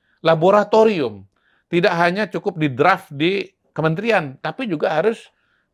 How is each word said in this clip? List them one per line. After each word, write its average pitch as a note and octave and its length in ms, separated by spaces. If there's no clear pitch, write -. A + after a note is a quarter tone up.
laboratorium, F3 1000
tidak E3+ 300
hanya F3 300
cukup F#3 300
di D#3 140
draft D#3+ 400
di D#3 320
kementerian, D#3+ 680
tapi D#3+ 280
juga E3 280
harus G3+ 400